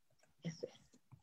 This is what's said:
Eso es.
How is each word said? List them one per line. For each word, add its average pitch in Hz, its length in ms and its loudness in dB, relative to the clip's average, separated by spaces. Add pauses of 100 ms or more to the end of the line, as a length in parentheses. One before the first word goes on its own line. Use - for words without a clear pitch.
(420)
Eso - 240 2
es. - 140 -2 (420)